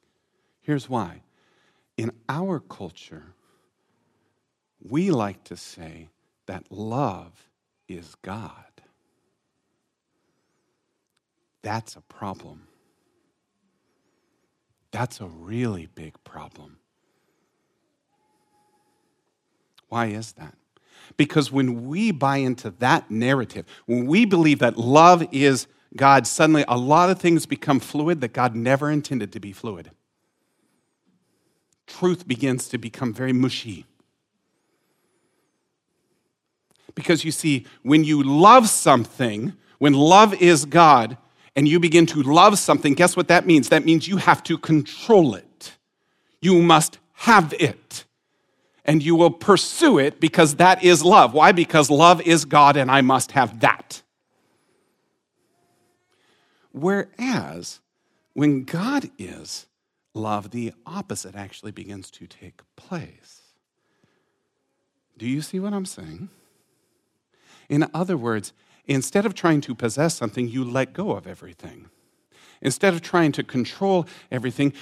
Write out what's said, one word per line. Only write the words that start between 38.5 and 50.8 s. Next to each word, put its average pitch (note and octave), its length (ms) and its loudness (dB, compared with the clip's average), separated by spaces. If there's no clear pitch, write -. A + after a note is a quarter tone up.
something, A#2+ 840 -2
when C#3+ 120 2
love F#3 480 6
is E3+ 240 4
God, C#3+ 540 4
and C#3+ 140 0
you E3 100 2
begin E3+ 280 4
to D3+ 160 -2
love F3 360 4
something, D3 360 0
guess F3+ 240 2
what E3+ 100 -2
that E3+ 160 4
means? D#3 240 4
That D#3 160 2
means D#3+ 240 2
you G3 80 -4
have E3+ 280 2
to E3 120 -4
control D#3 800 0
it. - 420 -20
You F3 220 4
must E3 360 2
have F#3+ 400 2
it. - 540 -8
And D3+ 160 0
you E3 120 0
will E3 160 4
pursue G3+ 680 2
it C#3+ 220 -2
because D#3 360 2
that F3+ 260 4